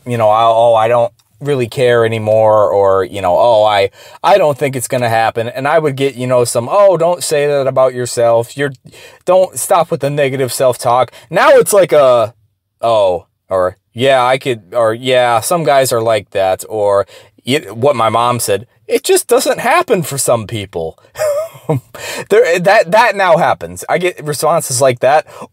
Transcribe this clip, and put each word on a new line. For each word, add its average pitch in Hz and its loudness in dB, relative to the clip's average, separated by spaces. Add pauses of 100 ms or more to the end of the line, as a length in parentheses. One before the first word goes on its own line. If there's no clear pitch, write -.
you 120 -6
know, 113 2
"Oh, 113 2
I 110 2
don't 117 0 (280)
really 139 -2
care 120 2
anymore," 107 2
or, 95 2
you 98 -8
know, 90 0
"Oh, 107 4
I, 101 0 (320)
I 185 4
don't 151 0
think 135 -4
it's 120 -8
gonna 123 -2
happen." 113 -2
And 131 -6
I 160 2
would 143 -2
get, 135 -2
you 127 -6
know, 123 2
some, 120 -4
"Oh, 196 4
don't 175 -2
say 147 -2
that 143 -2
about 131 0
yourself. 117 -2
You're, 139 -4 (540)
don't, 185 2
stop 170 0
with 160 -4
the 139 -4
negative 135 -2
self-talk." 127 0 (180)
Now 233 2
it's 254 4
like 185 2
a, 123 2 (460)
"Oh," 101 0 (220)
or, 90 -4 (160)
"Yeah, 127 2
I 131 0
could," 110 -8
or, 113 0
"Yeah, 123 0
some 170 -2
guys 135 2
are 117 0
like 113 -2
that," 95 -2
or 101 0 (360)
y-, - -4
what 120 -2
my 113 0
mom 117 0
said, 104 -4 (180)
"It - -2
just 370 0
doesn't 254 0
happen 226 0
for 139 -10
some 120 -2
people." 92 -8 (180)
<laughs> 622 -4 (1000)
There, 190 2
that, 190 2
that 214 2
now 180 2
happens. 90 -4
I 143 -2
get 175 -4
responses 147 -4
like 127 2
that. 143 2 (260)